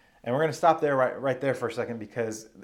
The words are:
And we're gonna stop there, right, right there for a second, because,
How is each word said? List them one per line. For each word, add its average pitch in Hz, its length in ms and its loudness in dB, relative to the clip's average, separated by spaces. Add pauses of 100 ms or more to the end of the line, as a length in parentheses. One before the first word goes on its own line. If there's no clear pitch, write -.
(240)
And 120 120 -2
we're 143 60 2
gonna 156 120 0
stop 165 280 4
there, 143 160 2
right, 127 220 2
right 131 200 -2
there 135 140 0
for 123 160 -4
a - 20 -4
second, 117 280 -6
because, 110 500 -6 (140)